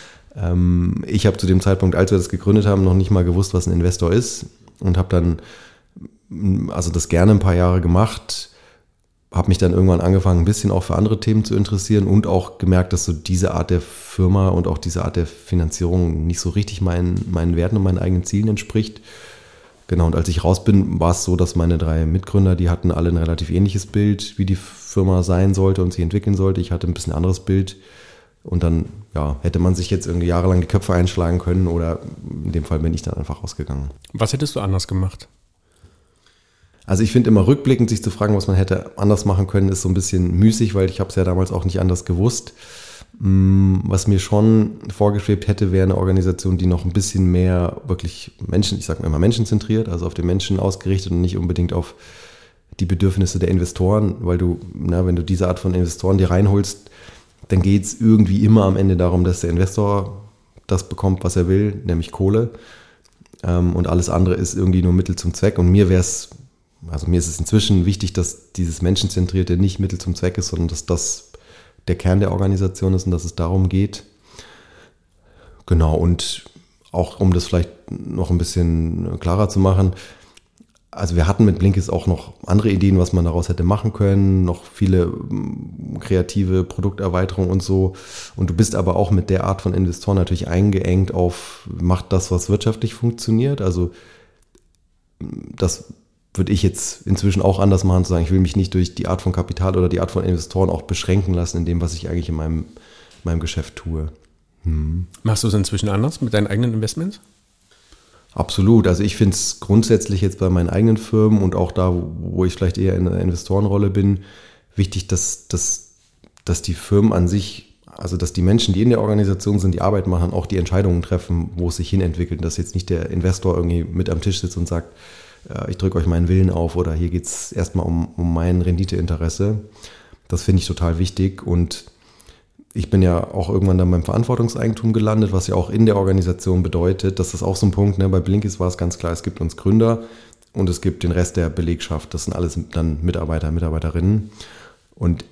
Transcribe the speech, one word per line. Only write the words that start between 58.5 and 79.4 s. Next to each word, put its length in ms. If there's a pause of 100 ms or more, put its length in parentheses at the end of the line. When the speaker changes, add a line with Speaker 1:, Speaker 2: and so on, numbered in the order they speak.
Speaker 1:
am 140
Ende 180
darum, 280
dass 180
der 80
Investor 800 (380)
das 200
bekommt, 360
was 120
er 120
will, 380
nämlich 260
Kohle. 400 (920)
Ähm, 320
und 120
alles 220
andere 260
ist 200
irgendwie 260
nur 120
Mittel 220
zum 180
Zweck. 260
Und 80
mir 220
wär's, 400 (600)
also 180
mir 120
ist 80
es 120
inzwischen 460
wichtig, 280
dass 400
dieses 280
Menschenzentrierte 760
nicht 220
Mittel 200
zum 160
Zweck 220
ist, 100
sondern 220
dass 160
das 460 (560)
der 100
Kern 220
der 120
Organisation 640
ist 120
und 60
dass 140
es 100
darum 320
geht. 360 (1600)
Genau, 300
und 500 (460)
auch 280
um 140
das 140
vielleicht 220 (200)
noch 400
ein 80
bisschen 800
klarer 300